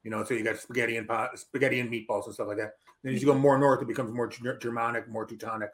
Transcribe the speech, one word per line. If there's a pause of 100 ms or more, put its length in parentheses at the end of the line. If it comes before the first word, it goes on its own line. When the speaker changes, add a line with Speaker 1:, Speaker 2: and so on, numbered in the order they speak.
Speaker 1:
You
know,
so
you
got
spaghetti
and
pa-,
spaghetti
and
meatballs
and
stuff
like
that. (300)
Then
as
you
go
Speaker 2:
Mm-hmm.
Speaker 1:
more
north,
it
becomes
more
Ger-,
Germanic,
more
Teutonic.